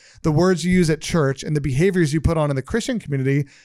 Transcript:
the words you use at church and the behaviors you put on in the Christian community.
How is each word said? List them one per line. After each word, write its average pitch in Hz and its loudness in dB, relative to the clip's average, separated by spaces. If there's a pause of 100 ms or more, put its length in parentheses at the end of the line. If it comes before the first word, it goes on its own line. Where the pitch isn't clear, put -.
(240)
the 160 2
words 170 2
you 180 0
use 180 4
at 156 0
church 139 -2
and 151 -4
the 147 -2
behaviors 156 2
you 160 0
put 165 0
on 151 0
in 139 -4
the 127 -2
Christian 226 -4
community. 139 -2 (180)